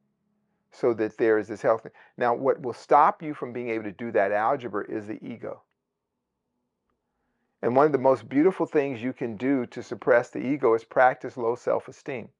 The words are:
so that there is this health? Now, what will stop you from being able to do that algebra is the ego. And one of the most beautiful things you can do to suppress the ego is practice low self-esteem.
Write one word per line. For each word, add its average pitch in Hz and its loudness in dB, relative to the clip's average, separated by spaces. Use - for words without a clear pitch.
so 120 0
that 107 -4
there 110 4
is 101 -6
this 107 -12
health? 113 0
Now, 120 0
what 135 -2
will 120 -6
stop 160 4
you 151 -10
from 131 -10
being 120 -8
able 113 -4
to 101 -8
do 117 -10
that 101 2
algebra 107 -2
is 107 -8
the 110 -12
ego. 113 -14
And 120 0
one 139 6
of 156 2
the 139 0
most 127 2
beautiful 160 2
things 139 -2
you 127 -6
can 120 -8
do 127 0
to - -14
suppress 120 2
the - -10
ego 127 2
is 113 -4
practice 131 2
low 117 -2
self-esteem. 120 -6